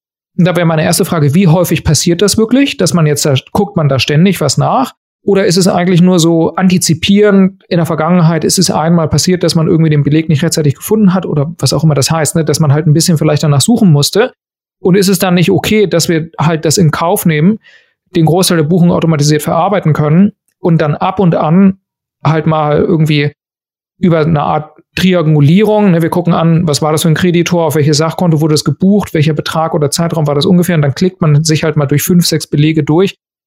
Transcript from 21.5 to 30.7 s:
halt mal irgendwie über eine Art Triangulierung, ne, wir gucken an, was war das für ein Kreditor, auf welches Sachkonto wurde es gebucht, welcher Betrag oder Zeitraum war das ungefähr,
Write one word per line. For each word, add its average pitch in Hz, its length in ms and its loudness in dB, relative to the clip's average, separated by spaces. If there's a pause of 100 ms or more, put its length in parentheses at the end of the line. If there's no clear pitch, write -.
halt 156 240 -2
mal 156 340 0
irgendwie 151 520 0 (680)
über 170 200 2
eine 156 220 0
Art 156 300 -4 (260)
Triangulierung, 180 920 2
ne, 165 100 2
wir 160 80 -2
gucken 170 240 -2
an, 165 340 0
was 143 140 -2
war 151 100 0
das 156 120 -2
für 175 40 0
ein 160 60 2
Kreditor, 170 500 0
auf 151 120 -2
welches 151 200 0
Sachkonto 160 460 0
wurde 156 140 0
es - 100 -4
gebucht, 190 480 0
welcher 156 200 0
Betrag 160 400 -4
oder 147 160 -2
Zeitraum 165 380 -4
war 147 80 -2
das 143 100 -2
ungefähr, 180 300 2